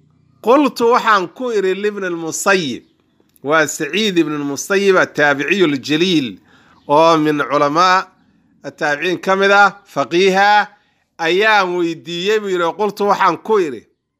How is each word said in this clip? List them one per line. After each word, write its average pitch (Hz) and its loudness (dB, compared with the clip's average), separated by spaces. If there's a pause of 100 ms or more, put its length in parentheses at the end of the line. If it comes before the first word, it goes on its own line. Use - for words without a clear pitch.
(440)
"Qultu 262 2
waxaan 214 2
ku 247 -8
iri 190 0
libn 202 -6
al-Musayyib," 165 -6 (600)
waa 151 0
Saciid 175 -4
ibn 151 -2
al-Musayyib 185 -2
at-taabiciyu 147 0
al-jaliil, 147 -2 (600)
oo 160 4
min 151 0 (140)
culamaa 165 2 (560)
at-taabiciin 151 -4
ka 190 0
mid 196 2
ah, 202 6 (160)
faqiiha, 190 2 (520)
ayaan 190 2
weydiiyey 170 -4
buu 202 -6
yiri, 175 -2 (120)
"Qultu 202 -4
waxaan 180 0
ku 214 0
iri, 131 -4 (380)